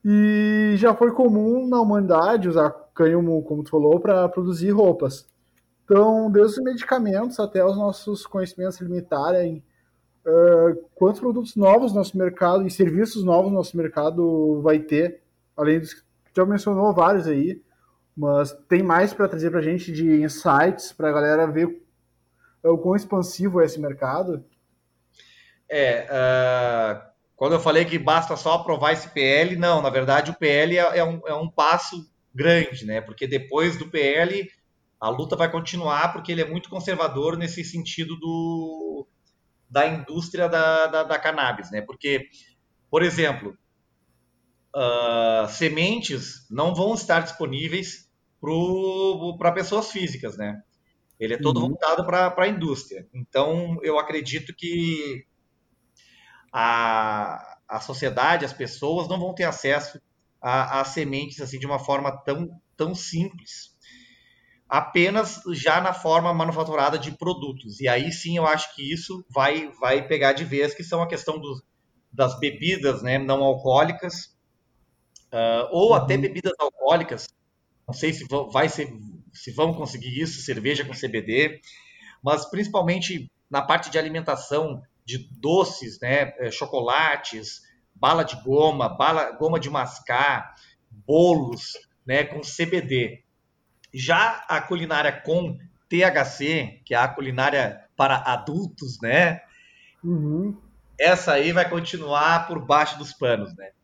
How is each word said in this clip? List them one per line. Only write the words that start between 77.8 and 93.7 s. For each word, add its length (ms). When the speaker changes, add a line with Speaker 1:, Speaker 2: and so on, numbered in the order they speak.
Speaker 2:
Não 60
sei 200
se 160
vão, 200
vai 200
ser, 240
se 180
vão 220
conseguir 480
isso, 200
cerveja 440
com 80
C 160
B 120
D, 380
mas 260
principalmente 800
na 120
parte 280
de 100
alimentação, 840
de 240
doces, 580
né, 380
eh, 140
chocolates, 1120
bala 300
de 200
goma, 440
bala, 440
goma 280
de 100
mascar, 840
bolos, 840
né, 180
com 180
C 240
B 140
D. 440